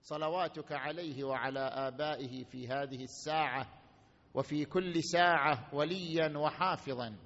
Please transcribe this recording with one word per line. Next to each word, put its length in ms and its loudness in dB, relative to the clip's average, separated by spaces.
صلواتك 680 -2
عليه 520 -4
وعلى 360 0
آبائه 840 -2
في 240 -10
هذه 360 -2
الساعة 640 -2
وفي 300 0
كل 400 2
ساعة 720 4
وليا 640 0
وحافظا 880 0